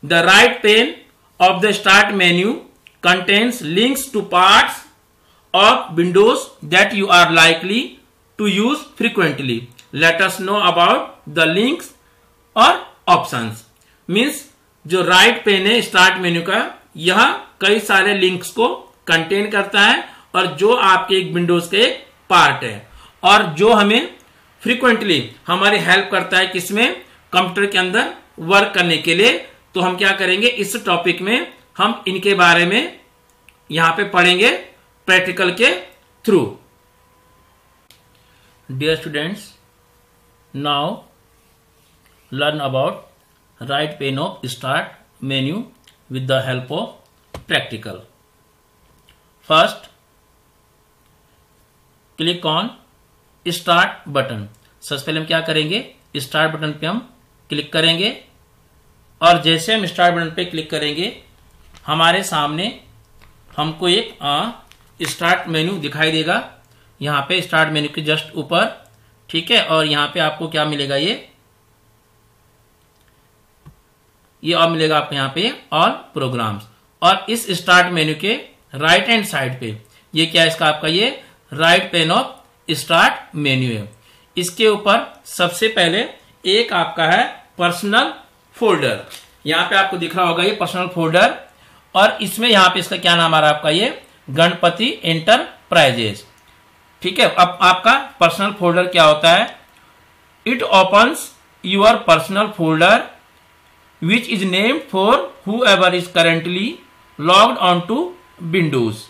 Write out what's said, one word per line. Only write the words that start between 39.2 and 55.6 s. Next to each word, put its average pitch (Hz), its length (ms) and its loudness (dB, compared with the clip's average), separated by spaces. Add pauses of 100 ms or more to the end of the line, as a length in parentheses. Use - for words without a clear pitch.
now 147 500 -6 (1300)
learn 147 300 -4
about 135 420 -4 (580)
right 143 380 -6
pane 135 200 -4
of 175 280 -8
start 135 480 -6 (280)
menu 135 400 -4 (460)
with 131 180 -8
the 131 140 0
help 127 300 -6
of - 760 -12
practical। 110 540 -6 (1500)
First, 165 400 0 (2250)
click 170 280 -4
on 175 240 -4 (720)
start 175 640 -2
button। 123 400 -4 (360)
सबसे 139 220 -10
पहले 160 140 -6
हम 156 60 -8
क्या 165 160 -2
करेंगे, 156 440 -4 (320)